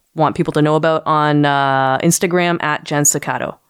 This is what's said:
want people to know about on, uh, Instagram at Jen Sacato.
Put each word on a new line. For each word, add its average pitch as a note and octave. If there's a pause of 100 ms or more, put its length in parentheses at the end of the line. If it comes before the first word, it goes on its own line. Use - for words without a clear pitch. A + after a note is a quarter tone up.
(140)
want D3+
people D#3
to D3+
know D3+
about D#3+
on, D3+
uh, C3+
Instagram F3
at D3+
Jen D3
Sacato. - (120)